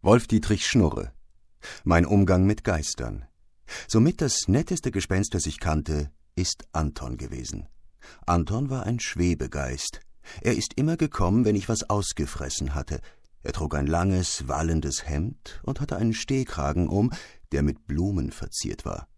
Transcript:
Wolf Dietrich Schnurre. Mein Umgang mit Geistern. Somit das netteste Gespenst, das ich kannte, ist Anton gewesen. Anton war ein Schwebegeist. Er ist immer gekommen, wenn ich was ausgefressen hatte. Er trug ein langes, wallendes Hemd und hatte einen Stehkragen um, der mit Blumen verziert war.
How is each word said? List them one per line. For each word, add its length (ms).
Wolf 180
Dietrich 400
Schnurre. 460
Mein 220
Umgang 400
mit 180
Geistern. 640
Somit 320
das 260
netteste 420
Gespenst, 440
das 120
ich 140
kannte, 520
ist 380
Anton 460
gewesen. 500
Anton 440
war 140
ein 180
Schwebegeist. 1000
Er 160
ist 220
immer 180
gekommen, 480
wenn 140
ich 100
was 220
ausgefressen 840
hatte. 280
Er 80
trug 240
ein 100
langes, 600
wallendes 580
Hemd 580
und 180
hatte 160
einen 160
Stehkragen 720
um, 240
der 100
mit 240
Blumen 460
verziert 540
war. 320